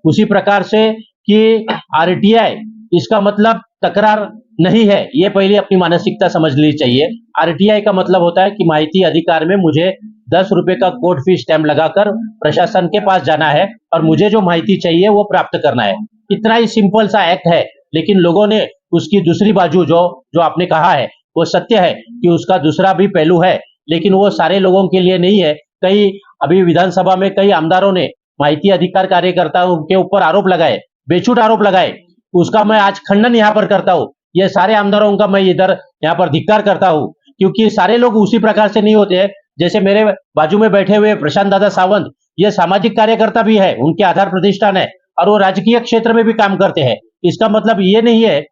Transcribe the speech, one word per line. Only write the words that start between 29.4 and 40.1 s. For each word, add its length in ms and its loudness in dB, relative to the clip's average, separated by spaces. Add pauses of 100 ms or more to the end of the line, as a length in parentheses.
के 180 -4
ऊपर 260 0
आरोप 260 0
लगाए, 320 0 (300)
बेछूट 300 0
आरोप 220 2
लगाए, 320 0 (400)
उसका 300 2
मैं 160 2
आज 200 0
खंडन 360 0
यहाँ 200 2
पर 100 0
करता 260 0
हूँ। 220 -2 (220)
ये 120 2
सारे 260 0
आमदारों 440 0
का 100 2
मैं 140 0
इधर 360 0 (260)
यहाँ 120 0
पर 140 -2
धिक्कार 320 0
करता 260 0
हूँ, 260 -2 (240)
क्योंकि 320 0
सारे 280 0
लोग 200 0
उसी 220 2
प्रकार 280 0
से 140 0
नहीं 140 2
होते 200 2
हैं। 140 0 (300)
जैसे 200 0
मेरे 240 2 (320)